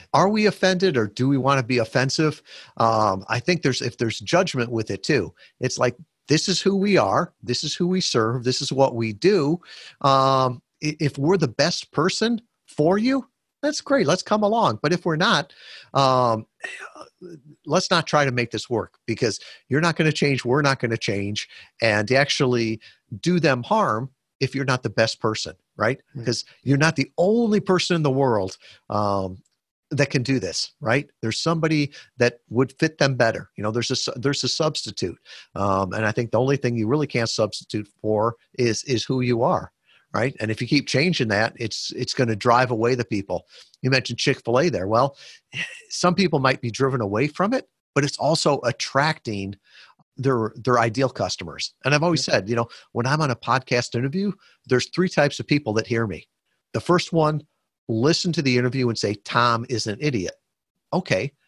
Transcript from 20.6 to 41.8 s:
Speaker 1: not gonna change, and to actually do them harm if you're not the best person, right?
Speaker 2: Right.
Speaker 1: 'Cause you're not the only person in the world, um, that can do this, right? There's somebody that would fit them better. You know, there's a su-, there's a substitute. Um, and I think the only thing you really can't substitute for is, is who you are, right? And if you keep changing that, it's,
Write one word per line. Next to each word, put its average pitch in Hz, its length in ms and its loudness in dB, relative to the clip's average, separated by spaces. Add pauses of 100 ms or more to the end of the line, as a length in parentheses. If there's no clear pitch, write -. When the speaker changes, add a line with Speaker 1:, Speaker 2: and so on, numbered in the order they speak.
Speaker 1:
not 135 180 2
gonna 117 180 -2
change, 104 520 -6 (320)
and 107 260 2
to 127 80 2
actually 123 640 0 (400)
do 175 200 2
them 135 240 2
harm 139 480 0 (280)
if 135 140 -4
you're 135 120 -4
not 127 180 0
the 117 60 -4
best 113 300 0
person, 110 360 -4 (220)
right? 113 220 0 (140)
Speaker 2:
Right. 127 140 -10
Speaker 1:
'Cause 117 180 -4 (160)
you're 135 160 0
not 160 180 2
the - 220 -2
only 214 420 2
person 180 360 0
in 160 80 0
the 143 80 2
world, 120 440 0 (360)
um, 101 500 -2 (500)
that 139 200 0
can 135 100 2
do 131 180 0
this, 90 400 -6
right? 135 300 0 (140)
There's 113 160 -4
somebody 160 520 0 (260)
that 120 320 2
would 123 280 0
fit 160 220 -2
them 139 160 2
better. 113 400 0
You - 80 -10
know, 110 80 -2
there's 117 180 -2
a 127 60 -2
su-, - 200 -4
there's 135 280 -2
a - 40 -2
substitute. 131 720 -4 (380)
Um, 98 380 0
and 110 120 -2
I 104 60 0
think 120 180 -2
the 110 100 2
only 139 180 2
thing 120 200 -2
you 107 100 0
really 143 200 0
can't 117 200 -2
substitute 107 600 -4 (100)
for 107 360 0 (240)
is, 117 240 0
is 120 200 -2
who 131 180 -2
you 120 200 0
are, 139 300 -2 (420)
right? 123 260 -2
And 110 120 -2
if 107 100 -4
you 120 60 -6
keep 143 200 0
changing 139 420 0
that, 104 260 0
it's, - 380 -8